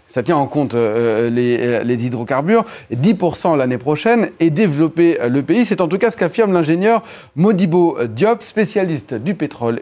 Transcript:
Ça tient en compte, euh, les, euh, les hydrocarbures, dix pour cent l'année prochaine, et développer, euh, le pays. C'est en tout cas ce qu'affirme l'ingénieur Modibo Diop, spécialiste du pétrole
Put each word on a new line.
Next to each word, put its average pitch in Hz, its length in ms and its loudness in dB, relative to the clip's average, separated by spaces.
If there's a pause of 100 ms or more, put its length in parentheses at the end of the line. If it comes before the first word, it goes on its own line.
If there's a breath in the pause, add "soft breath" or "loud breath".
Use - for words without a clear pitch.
Ça - 160 -4
tient 160 160 0
en 139 80 0
compte, 127 300 -2
euh, 117 560 0
les, 120 280 0
euh, 120 240 -2
les 117 220 -2
hydrocarbures, 139 580 0 (280 loud breath)
dix 127 240 2
pour 175 220 -2
cent 170 180 0
l'année 127 240 0
prochaine, 170 500 0 (100)
et 165 120 2
développer, 165 680 2
euh, 120 80 0
le 131 140 0
pays. 208 240 0
C'est - 160 -2
en 226 60 2
tout 190 100 -2
cas 220 140 0
ce - 40 -12
qu'affirme 196 380 0
l'ingénieur 180 480 2 (340 loud breath)
Modibo 175 600 2 (100)
Diop, 170 360 0
spécialiste 185 720 -4
du 131 180 -4
pétrole 120 480 -4